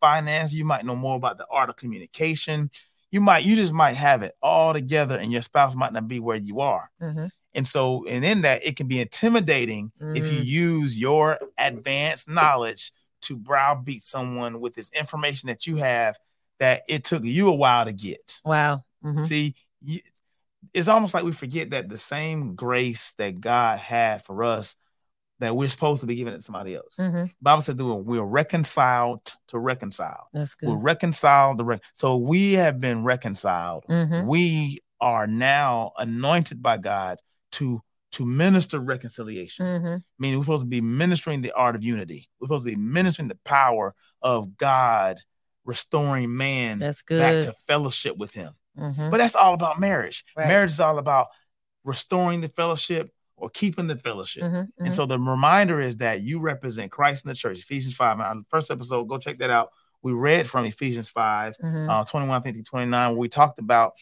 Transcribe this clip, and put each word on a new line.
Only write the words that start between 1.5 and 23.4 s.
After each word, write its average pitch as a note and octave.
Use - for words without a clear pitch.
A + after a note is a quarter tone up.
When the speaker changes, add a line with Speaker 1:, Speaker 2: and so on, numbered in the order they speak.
Speaker 1:
art B2+
of A#2+
communication. D3+
You G3+
might, F#3+
you G#3+
just F#3+
might D#3
have C#3
it F#2+
all D#3+
together, C#3
and G#2+
your A#2+
spouse C3+
might B2+
not A2
be B2
where A2+
you G#2
are. C3+
Speaker 2:
Mm-hmm. D#3
Speaker 1:
And C3+
so, B2+
and B2
in G3+
that, C3+
it D3+
can C#3
be B2+
intimidating B2
if D#3
you C3
Speaker 2:
Mm. B2
Speaker 1:
use D3+
your D3+
advanced C#3
knowledge C#3
to C3+
browbeat C3+
someone B2
with A#2+
this A2
information D3
that -
you D#3+
have A#2+
that B2+
it C#3+
took A#2
you E3
a F3
while B2
to A2
get. -
Speaker 2:
Wow. D3
Mm-hmm. D3+
Speaker 1:
See, D3+
y-, D#3+
it's F3
almost A3
like E3+
we E3+
forget D3
that A#2+
the G#2+
same D3
grace B2
that G2